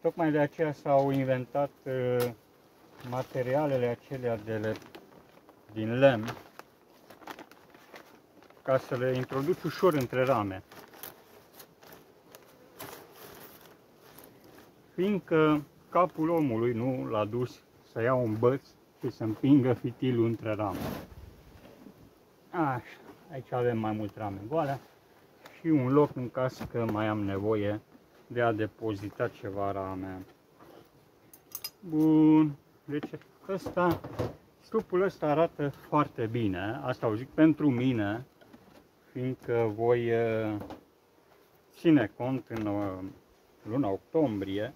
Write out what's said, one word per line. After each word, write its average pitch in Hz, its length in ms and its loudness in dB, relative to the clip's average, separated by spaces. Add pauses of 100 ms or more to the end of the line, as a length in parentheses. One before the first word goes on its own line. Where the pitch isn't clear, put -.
Tocmai 165 300 0
de 151 80 2
aceea 147 340 0
s-au 139 380 2
inventat, 135 600 0 (160)
uh, 123 440 0 (800)
materialele 131 760 -2
acelea 120 500 -4
de 110 200 -6
le-, 107 200 -2 (960)
din 110 260 -4
lemn, 120 380 4 (2250)
ca 131 160 2
să - 180 -4
le 127 200 0
introduci 135 460 -4
ușor 175 320 2
între 127 300 0
rame. 104 380 0 (4000)
Fiindcă 160 680 2 (300)
capul 170 360 2
omului 123 440 2
nu 127 380 -2
l-a 107 140 2
dus 120 380 -4 (300)
să 117 80 -6
ia 123 140 2
un 117 240 0
băț 123 280 2 (340)
și 131 100 -4
să - 140 -8
împingă 127 480 4
fitilul 120 520 0
între 110 300 -2
rame. 101 240 -4 (1700)
Așa, 139 320 -2 (500)
aici 131 200 -12
avem 123 260 0
mai 110 140 -2
mult 107 240 -6
rame 101 320 -8
goale 139 320 -2 (760)
și - 80 -8
un 135 260 2
loc 143 240 4
în 123 140 -6
caz 127 400 -4
că 117 220 -2
mai 107 140 0
am 107 180 -2
nevoie 104 560 -2 (460)
de 120 140 -6
a 117 120 2
depozita 107 760 -4
ceva 98 440 -6
rame. 95 520 -8 (1600)
Bun, 156 720 6 (320)
deci 147 260 -6 (380)
ăsta, 175 520 -2 (600)
stupul 190 420 -2
ăsta 180 240 -2
arată 151 420 2
foarte 143 600 -2
bine, 110 520 -2
asta 127 240 -4
o 107 80 0
zic 127 140 -6
pentru 156 420 4
mine, 120 540 0 (880)
fiindcă 123 640 -2
voi, 120 320 2
eh, 113 480 0 (1200)
ține 143 420 4
cont 127 320 -4
în, 110 180 -6
eh, 101 380 -4 (580)
luna 117 260 -2
octombrie 104 880 -2